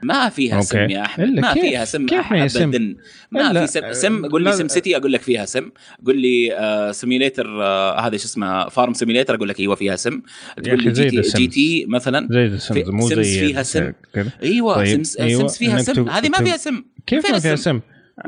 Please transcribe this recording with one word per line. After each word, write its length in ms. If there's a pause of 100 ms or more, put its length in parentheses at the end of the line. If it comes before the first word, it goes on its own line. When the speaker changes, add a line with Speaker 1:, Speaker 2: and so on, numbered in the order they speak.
Speaker 1:
ما 260
فيها 260
Speaker 2:
أوكي. 120
Speaker 1:
سم 240
يا 120
أحمد، 260
Speaker 2:
إلا 120
Speaker 1:
ما 140
Speaker 2:
كيف؟ 80
Speaker 1:
فيها 220
سم. 220
Speaker 2:
كيف 260
ما 100
هي 60
سم؟ 140
Speaker 1:
أبدًا. 340 (340)
ما 200
Speaker 2:
إلا 100
Speaker 1:
في 60
سم. 260
سم، 340
قول 160
لي 80
Speaker 2:
لا. 60
Speaker 1:
سم 120
سيتي، 280
أقول 160
لك 80
فيها 240
سم. 260 (360)
قول 120
لي، 360
آه، 380
سيميليتر، 540 (160)
آه، 380
هذا 160
شو 80
اسمه، 440
فارم 240
سيميليتر، 420
أقول 140
لك: 120
"أيوة، 140
فيها 220
سم". 260 (360)
Speaker 2:
يا 40
Speaker 1:
تقول 160
Speaker 2:
أخي، 100
Speaker 1:
لي: 60
Speaker 2:
زي 140
Speaker 1:
"جي 140
تي، 0
Speaker 2:
The 100
Sims. 40
Speaker 1:
جي 100
تي 420
مثلًا"، 420
Speaker 2:
زي 280
The 20
Sims، 120
Speaker 1:
في 180
Speaker 2:
مو 180
Speaker 1:
سيمز 180
Speaker 2:
زي 200
Speaker 1:
فيها 160
سم. 300 (220)
Speaker 2:
كذا. 160 (120)
Speaker 1:
أيوة، 320
Speaker 2:
طيب، 120
Speaker 1:
سيمز، 340
Speaker 2:
أيوة. 180
Speaker 1:
سيمز 200
فيها 140
Speaker 2:
إنك 80
Speaker 1:
سم. 120
Speaker 2:
تب-، 160
Speaker 1:
هذه 200
ما 100
Speaker 2:
تب-، 60
Speaker 1:
فيها 120
سم. 280 (220)
Speaker 2:
كيف 200
Speaker 1:
فين 80
Speaker 2:
ما 60
فيها 120
Speaker 1:
السم؟ 280 (480)